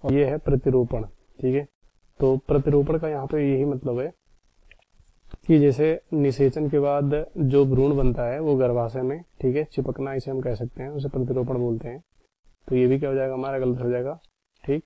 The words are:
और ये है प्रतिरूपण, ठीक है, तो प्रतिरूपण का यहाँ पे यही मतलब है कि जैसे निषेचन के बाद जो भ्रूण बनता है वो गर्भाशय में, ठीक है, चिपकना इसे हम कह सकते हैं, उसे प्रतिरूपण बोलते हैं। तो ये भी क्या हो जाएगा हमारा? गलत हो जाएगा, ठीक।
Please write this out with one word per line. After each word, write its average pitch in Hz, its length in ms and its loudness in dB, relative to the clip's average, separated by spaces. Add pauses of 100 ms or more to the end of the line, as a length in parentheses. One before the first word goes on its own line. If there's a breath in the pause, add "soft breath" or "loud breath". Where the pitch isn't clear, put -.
और 135 100 0
ये 143 120 4
है 139 120 -2
प्रतिरूपण, 127 640 0 (380)
ठीक 131 140 0
है, 143 120 -2 (520)
तो 131 180 2
प्रतिरूपण 147 600 2
का 160 120 -4
यहाँ 135 180 -6
पे 143 260 0
यही 135 120 2
मतलब 131 340 -4
है 151 140 -6 (1300)
कि 160 120 8
जैसे 147 420 2 (120)
निषेचन 143 560 2
के 147 100 2
बाद 143 460 0 (120)
जो 143 280 4
भ्रूण 135 320 2
बनता 123 260 2
है 123 160 -4
वो 151 160 0
गर्भाशय 120 460 0
में, 139 220 -4 (180)
ठीक 127 140 0
है, 151 80 0
चिपकना 135 500 -6
इसे 135 180 -8
हम 131 100 -4
कह 123 140 -4
सकते 120 280 -10
हैं, 135 60 -10
उसे 143 200 -8
प्रतिरूपण 127 480 -2
बोलते 120 300 -4
हैं। 127 160 -14 (640)
तो 127 80 -2
ये 127 120 4
भी 135 120 2
क्या 143 100 -4
हो 135 60 -2
जाएगा 135 180 -2
हमारा? 135 260 -6
गलत 123 220 -2
हो 120 80 -2
जाएगा, 123 300 -4 (460)
ठीक। 147 200 -2